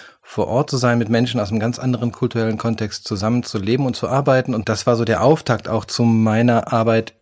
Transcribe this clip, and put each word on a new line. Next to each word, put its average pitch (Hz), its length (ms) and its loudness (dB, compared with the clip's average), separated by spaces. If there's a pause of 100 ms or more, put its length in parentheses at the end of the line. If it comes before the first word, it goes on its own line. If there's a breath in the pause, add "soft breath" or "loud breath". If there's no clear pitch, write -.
(220 loud breath)
vor - 260 -4
Ort 131 220 0
zu 135 80 -2
sein, 120 200 2
mit 113 120 0
Menschen 117 300 0
aus 101 120 -4
einem 110 80 -2
ganz 120 180 -2
anderen 123 340 -2
kulturellen 110 460 -2
Kontext 113 480 -4
zusammenzuleben 113 800 -2
und 123 100 -2
zu - 120 -6
arbeiten. 131 480 2
Und 110 140 -4
das - 180 -2
war 120 80 4
so 117 100 -2
der 110 160 0
Auftakt 131 460 2
auch 110 180 -2
zu - 180 -2
meiner 113 680 2
Arbeit 113 480 2